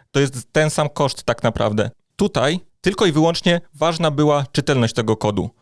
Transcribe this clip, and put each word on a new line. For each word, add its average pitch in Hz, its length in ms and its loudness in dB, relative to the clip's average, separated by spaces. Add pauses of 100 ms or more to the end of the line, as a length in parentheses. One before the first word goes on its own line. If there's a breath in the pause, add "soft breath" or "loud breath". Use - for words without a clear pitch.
(100)
To 139 100 0
jest 131 320 -2
ten 156 180 2
sam 151 180 -2
koszt - 340 -4
tak - 200 -4
naprawdę. 107 480 0 (260)
Tutaj 160 440 0 (200)
tylko 202 260 0
i 170 60 2
wyłącznie 165 480 2 (140)
ważna 165 360 0
była 147 420 2
czytelność 131 420 0
tego 110 220 0
kodu. 101 340 -2 (120)